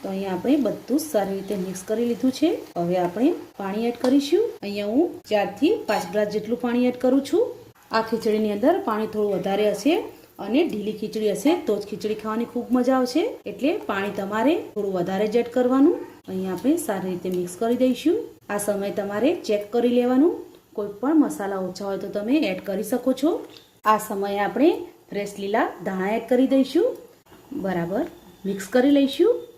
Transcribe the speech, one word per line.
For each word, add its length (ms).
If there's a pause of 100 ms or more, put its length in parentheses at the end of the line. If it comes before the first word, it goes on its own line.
તો 60
અહીંયા 260
આપણે 260
બધું 340
જ 140
સારી 240
રીતે 180 (120)
મિક્સ 200
કરી 240
લીધું 280
છે. 100 (320)
હવે 240
આપણે 260 (300)
પાણી 300
એડ 120
કરીશું. 400 (220)
અહીંયા 320
હું 100 (240)
ચાર 160 (140)
થી 100 (180)
પાંચ 240
ગ્લાસ 220
જેટલું 300
પાણી 260
એડ 140
કરું 240
છું. 140 (540)
આ 120
ખીચડીની 480
અંદર 180 (140)
પાણી 260
થોડું 240
વધારે 320
હશે 240 (500)
અને 240
ઢીલી 320
ખીચડી 360
હશે 160 (140)
તો 140
જ 100
ખીચડી 300
ખાવાની 320
ખૂબ 140 (100)
મજા 220
આવશે, 240 (280)
એટલે 200 (180)
પાણી 300
તમારે 340 (220)
થોડું 240
વધારે 340
જ 100
એડ 140
કરવાનું. 400 (320)
અહીંયા 300
આપણે 180 (100)
સારી 280
રીતે 140 (100)
મિક્સ 240
કરી 200
દઈશું. 340 (360)
આ 140
સમયે 320
તમારે 320 (180)
ચેક 160 (100)
કરી 240
લેવાનું, 360 (420)
કોઈ 240
પણ 240
મસાલા 440
ઓછા 200
હોય 160
તો 140
તમે 160 (180)
એડ 160
કરી 240
શકો 180 (120)
છો. 80 (600)
આ 140
સમયે 400
આપણે 240 (400)
ફ્રેશ 320
લીલા 240 (220)
ધાણા 300
એડ 120
કરી 240
દઈશું. 320 (800)
બરાબર 400 (420)
મિક્સ 200 (100)
કરી 240
લઈશું. 340 (240)